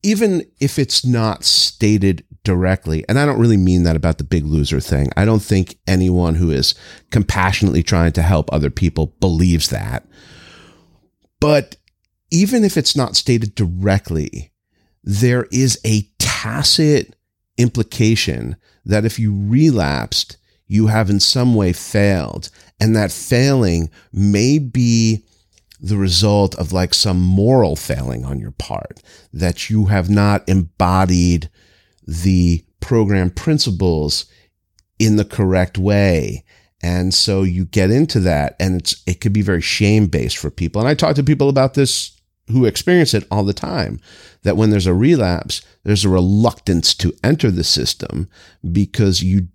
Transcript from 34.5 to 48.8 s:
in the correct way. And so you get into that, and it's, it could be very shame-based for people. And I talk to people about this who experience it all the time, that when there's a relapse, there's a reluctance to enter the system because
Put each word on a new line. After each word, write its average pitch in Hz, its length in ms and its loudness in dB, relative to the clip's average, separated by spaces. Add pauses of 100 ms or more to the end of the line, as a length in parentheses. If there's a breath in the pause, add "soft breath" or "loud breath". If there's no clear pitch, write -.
in 110 180 2
the 104 80 2
correct 92 520 -2
way. 92 680 0 (380 soft breath)
And 90 300 -2
so 95 300 0
you 92 220 -2
get 95 260 0
into 135 300 0
that, 80 400 0
and 92 200 -2
it's, - 260 -8
it 90 140 -4
could 101 120 -2
be 104 100 0
very 92 180 0
shame-based 101 760 0
for 73 140 -8
people. 87 300 -4
And 120 80 0
I 151 60 2
talk 151 220 0
to 143 80 0
people 147 240 2
about 135 260 0
this - 440 -2 (300)
who 123 160 2
experience 170 480 2
it 107 180 -2
all 101 140 -2
the 101 80 -2
time, 92 460 -6 (460 loud breath)
that 82 120 0
when 107 140 4
there's 98 160 2
a 90 80 2
relapse, 104 680 0 (200 soft breath)
there's 101 220 0
a 101 40 2
reluctance 95 840 2
to - 180 -2 (120)
enter 135 260 2
the 87 140 -2
system - 640 -4 (420 soft breath)
because 98 520 0